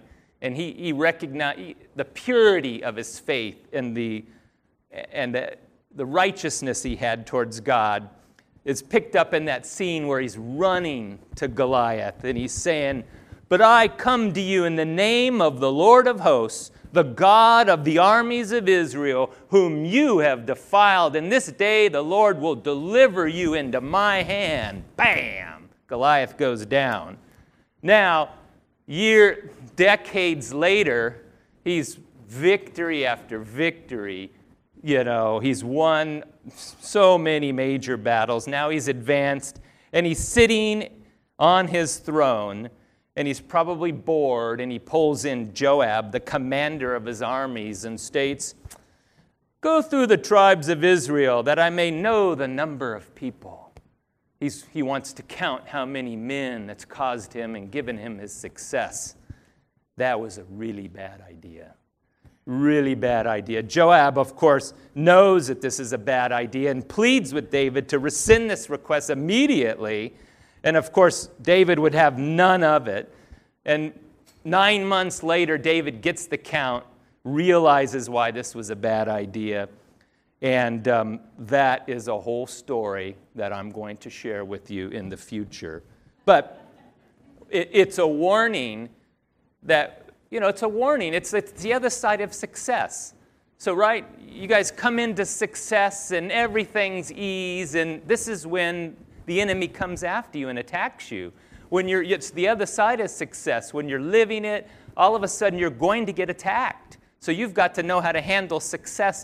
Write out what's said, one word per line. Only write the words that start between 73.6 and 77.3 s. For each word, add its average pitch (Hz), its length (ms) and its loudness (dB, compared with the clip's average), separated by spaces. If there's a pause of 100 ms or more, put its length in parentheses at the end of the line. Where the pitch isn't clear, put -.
And 156 340 -2 (460)
nine 196 400 2
months 190 400 -2
later, 165 340 0
David 143 440 -2
gets 165 260 -4
the 147 100 -6
count, 131 460 -4 (400)
realizes 143 840 2